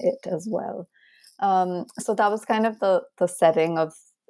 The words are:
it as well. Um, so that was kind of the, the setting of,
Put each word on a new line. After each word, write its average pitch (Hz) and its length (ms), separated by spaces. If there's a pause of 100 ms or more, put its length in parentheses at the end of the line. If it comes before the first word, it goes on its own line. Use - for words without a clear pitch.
it - 260
as 185 240
well. - 380 (520)
Um, 185 460 (140)
so 214 140
that 208 180
was 214 120
kind 220 220
of 220 140
the, 190 220 (160)
the 175 100
setting 165 500
of, 160 160 (360)